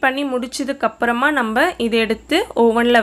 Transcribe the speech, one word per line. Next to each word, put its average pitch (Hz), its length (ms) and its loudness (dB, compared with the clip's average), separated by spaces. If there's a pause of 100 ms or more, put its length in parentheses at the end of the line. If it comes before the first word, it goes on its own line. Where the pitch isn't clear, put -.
பண்ணி 269 200 0 (100)
முடிச்சதுக்கப்புறமா 247 960 -2 (100)
நம்ம 226 240 0 (220)
இதை 233 200 0
எடுத்து 220 320 -2 (260)
ஓவன்ல 233 400 4